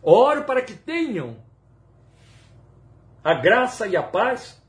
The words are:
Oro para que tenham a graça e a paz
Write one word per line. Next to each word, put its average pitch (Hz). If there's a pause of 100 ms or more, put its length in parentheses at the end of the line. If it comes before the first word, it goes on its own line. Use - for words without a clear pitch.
Oro 262
para 254
que 233
tenham 220 (1900)
a 165
graça 214
e 180
a 147
paz 233